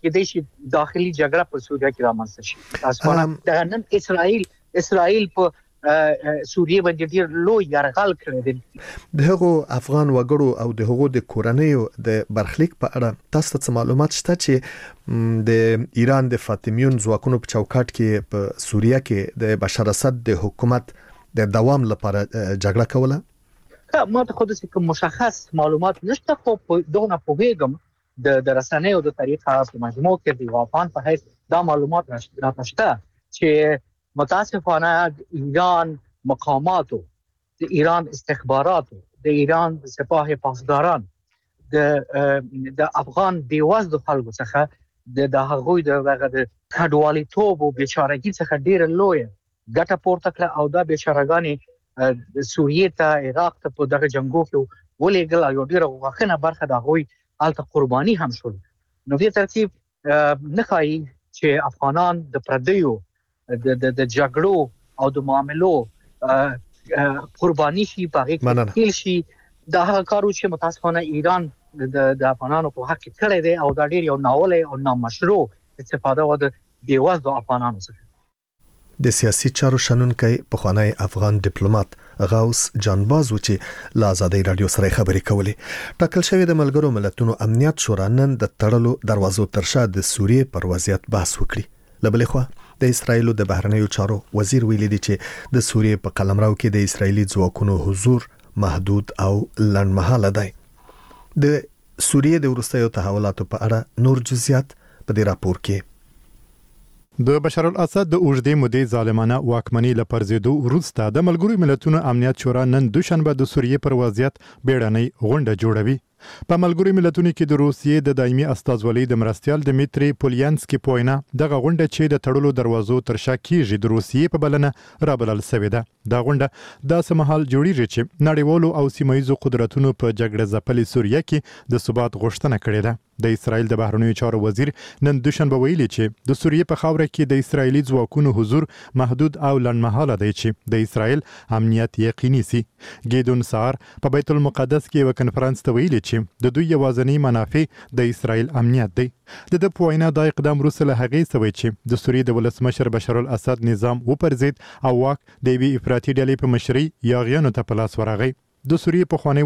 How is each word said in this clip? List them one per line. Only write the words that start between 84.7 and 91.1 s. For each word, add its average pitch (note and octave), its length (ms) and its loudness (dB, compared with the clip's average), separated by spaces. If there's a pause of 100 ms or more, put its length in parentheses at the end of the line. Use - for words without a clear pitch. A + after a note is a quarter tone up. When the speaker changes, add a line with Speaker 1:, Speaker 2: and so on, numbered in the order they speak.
Speaker 2:
یې F#2+ 40 2
خبرې F#2+ 380 2
کولې. G2+ 240 0 (440)
ټاکل F3 240 2
شوې F#3 240 2
د E3+ 60 2
ملګرو D3+ 400 2
ملتونو G#2+ 480 0
امنیت A#2 380 2
شورا G2 300 0
نن C3+ 280 2
د A#2 80 -4 (160)
تړلو A#2 340 2 (140)
دروازو G2+ 380 0
تر - 160 -2
شا A#2+ 240 0
د F#2+ 140 -2
سوریې A2 440 2
پر F2 220 -4
وضعیت F2+ 440 -2
بحث F#2+ 280 -2